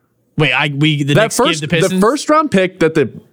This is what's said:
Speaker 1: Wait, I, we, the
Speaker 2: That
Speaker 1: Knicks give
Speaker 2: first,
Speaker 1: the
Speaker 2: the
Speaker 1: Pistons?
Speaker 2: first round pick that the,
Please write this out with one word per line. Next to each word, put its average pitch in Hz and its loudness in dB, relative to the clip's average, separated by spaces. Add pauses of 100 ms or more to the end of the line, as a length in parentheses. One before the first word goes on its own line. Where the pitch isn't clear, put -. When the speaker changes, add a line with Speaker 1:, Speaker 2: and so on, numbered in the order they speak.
(380)
Speaker 1:
Wait, 143 0
I, 143 0
we, 147 0
the 143 0
Speaker 2:
That 202 4
Speaker 1:
Knicks 220 -4
give 240 2
Speaker 2:
first, 160 -4
Speaker 1:
the 151 -8
Speaker 2:
the 170 -2
Speaker 1:
Pistons? 185 0
Speaker 2:
first 254 0
round 311 2
pick 185 0
that 160 2
the, 135 0 (220)